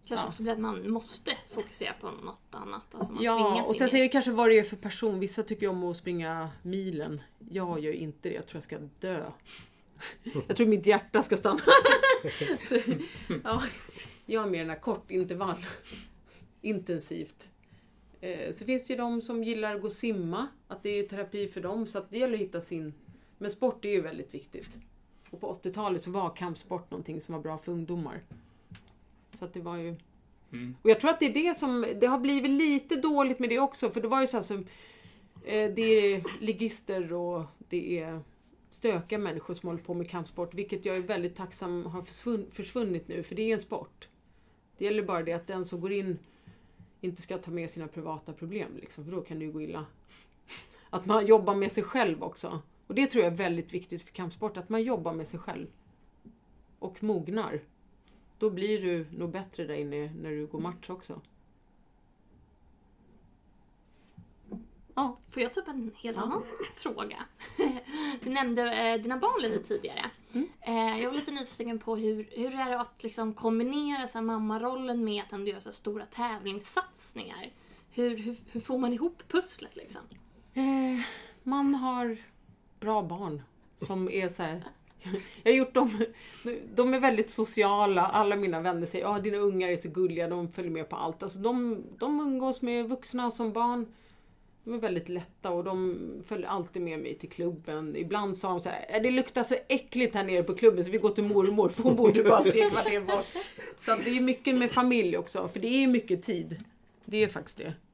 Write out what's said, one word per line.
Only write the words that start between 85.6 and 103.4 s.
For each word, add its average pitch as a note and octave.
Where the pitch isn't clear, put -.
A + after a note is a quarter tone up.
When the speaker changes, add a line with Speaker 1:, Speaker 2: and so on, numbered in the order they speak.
Speaker 2:
dem, A3+
de B3
är C4
väldigt A3+
sociala. G3+
Alla G3+
mina F3+
vänner E3+
säger, F3+
"Ja, G#3
dina G3+
ungar F#3+
är F3
så E3+
gulliga, E3+
de F3
följer F3
med D#3+
på -
allt." E3
Alltså, F#3
de, A#3+
de D4
umgås C4
med A#3+
vuxna B3
som A#3
barn. A#3
De A3+
är A#3+
väldigt F3+
lätta F3
och F3
de F#3
följer F#3
alltid F3+
med E3
mig D3
till -
klubben. D#3
Ibland F#3+
sa G3
de F3+
så F3
här, -
"Ja, A3
det A#3+
luktar B3+
så B3
äckligt B3+
här G3
nere F#3
på F3+
klubben F#3
så F3+
vi G#3+
går G#3
till G#3
mormor, G3+
för A3+
hon A#3+
borde A3
bara A3+
tre -
kvarter A3
bort." -